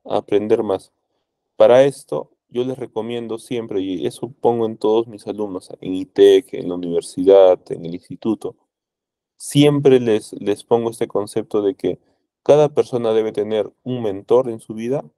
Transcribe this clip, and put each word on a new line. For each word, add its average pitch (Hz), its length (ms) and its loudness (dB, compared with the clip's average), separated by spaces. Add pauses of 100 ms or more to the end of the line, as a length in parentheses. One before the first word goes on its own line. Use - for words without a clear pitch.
A 104 120 -4
aprender 110 460 0
más. 98 300 -6 (640)
Para 117 280 6
esto, - 480 -4 (180)
yo 120 140 -6
les 127 140 -8
recomiendo 113 640 -10
siempre, 113 420 -6
y 95 260 -6
eso - 240 -10 (100)
pongo 117 240 0
en 110 120 -8
todos 113 300 0
mis 107 200 -18
alumnos, 101 420 -8 (120)
en 90 140 -6
itec, 95 580 4
en 90 160 -10
la 87 60 -6
universidad, 90 840 4 (120)
en 85 140 -10
el 82 100 -10
instituto, - 600 -8 (800)
siempre 143 640 4
les, 110 340 -2
les 101 300 -6
pongo 117 260 0
este 113 180 -6
concepto 104 540 -6
de 98 140 0
que 90 240 -6 (440)
cada 147 260 4
persona 117 440 -2
debe 110 180 0
tener 107 400 -4 (120)
un 127 180 -8
mentor 117 480 0
en 113 100 -8
su - 140 -16
vida 117 300 -6 (140)